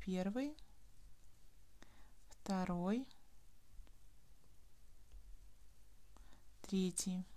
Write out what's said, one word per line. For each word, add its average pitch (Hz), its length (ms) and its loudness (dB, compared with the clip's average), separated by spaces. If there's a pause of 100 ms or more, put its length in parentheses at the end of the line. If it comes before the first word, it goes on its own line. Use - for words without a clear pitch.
Первый, 202 500 4 (1700)
второй, 190 800 6 (3500)
третий. 185 640 6 (120)